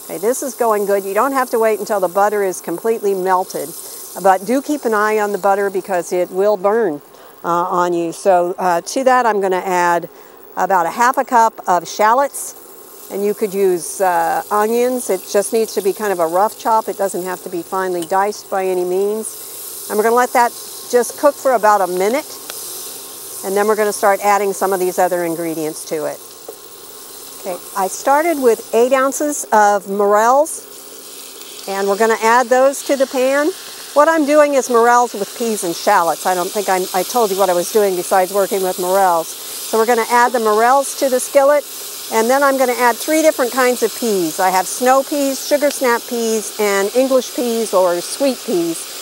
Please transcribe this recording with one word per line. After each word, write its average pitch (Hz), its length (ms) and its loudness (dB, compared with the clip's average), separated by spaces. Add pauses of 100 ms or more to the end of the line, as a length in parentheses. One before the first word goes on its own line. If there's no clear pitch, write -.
Okay, 165 140 -10
this 226 240 -2
is 269 120 -6
going 214 300 0
good. 202 180 0
You 196 120 -6
don't 269 180 2
have 254 160 0
to 240 100 -2
wait 220 220 0
until 208 180 -2
the 185 100 0
butter 202 340 2
is 185 180 -2
completely 196 540 -2
melted, 180 560 -2 (520)
but 190 220 4
do 247 160 0
keep 294 240 -4
an 226 80 0
eye 214 260 2
on 208 140 0
the 202 60 -4
butter 196 320 2
because 185 420 -4
it 180 180 -2
will 196 280 0
burn, 196 420 0 (420)
uh, 175 60 -4
on 175 460 0
you. 170 180 -2
So, 180 460 2
uh, 175 240 0
to 262 220 -4
that 247 200 4
I'm 190 160 2
gonna 190 240 0
add 175 460 0 (480)
about 185 260 2
a 165 60 -2
half 240 260 2
a 269 80 0
cup 226 420 2
of 175 220 0
shallots, 240 680 0 (540)
and 202 160 -6
you 208 100 0
could 196 200 -4
use, 185 460 0
uh, 170 500 0
onions. 240 600 0
It 185 200 0
just 202 220 0
needs 220 220 0
to 208 60 0
be 190 120 0
kind 208 200 -4
of 180 60 -2
a 165 80 2
rough 190 320 0
chop. 220 300 0
It 190 100 -8
doesn't 196 240 -2
have 180 220 -8
to 190 40 -10
be 175 140 -6
finely 185 380 -4
diced 190 500 -2
by 190 140 -2
any 185 200 -2
means. 202 1040 -6
And 208 80 -4
we're 208 60 0
gonna 233 140 2
let 247 160 2
that 240 180 4 (400)
just 240 260 0
cook 285 200 2
for 262 160 0
about 208 280 4
a 185 60 2
minute, 196 400 -2 (1160)
and 196 120 -2
then 208 120 2
we're 214 80 2
gonna 208 160 0
start 196 320 2
adding 202 280 2
some 190 200 0
of 185 80 -2
these 180 180 0
other 180 240 2
ingredients 160 640 -6
to 151 220 -6
it. 143 120 -8 (1200)
Okay, 185 140 -8 (200)
I 190 100 0
started 285 560 0
with 226 320 2
eight 240 180 4
ounces 269 600 0
of 208 360 4
morels, 208 760 2 (1040)
and 196 180 -2
we're 196 100 2
gonna 220 240 2
add 233 280 4
those 262 380 4
to 285 100 2
the 262 100 2
pan. 277 460 0 (420)
What 294 140 6
I'm 320 180 2
doing 294 280 4
is 262 140 0
morels 240 460 4
with 196 240 -6
peas 226 240 -2
and 170 140 -4
shallots. 175 500 2
I 185 80 2
don't 180 160 -2
think 202 180 -4
I, 185 240 0
I 185 120 0
told 226 260 0
you 190 80 -2
what 190 120 2
I 175 40 2
was - 160 -2
doing 202 240 2
besides 185 400 0
working 196 300 0
with 185 160 -4
morels. 180 480 2
So - 500 -6
we're 220 80 2
gonna 226 240 0
add 240 220 4
the 240 80 0
morels 233 580 2
to 277 100 0
the 254 120 0
skillet, 277 440 2 (480)
and 226 160 2
then 277 140 2
I'm 277 160 2
gonna 254 140 2
add 233 240 2
three 311 260 0
different 285 300 2
kinds 247 320 2
of 202 100 -2
peas. 190 460 -2
I 185 100 4
have 196 160 0
snow 262 380 2
peas, 277 420 -2
sugar 285 240 2
snap 233 380 0
peas, 226 500 -4
and 202 380 0
English 262 400 2
peas 226 360 -2
or 180 280 2
sweet 269 440 -2
peas. - 580 -4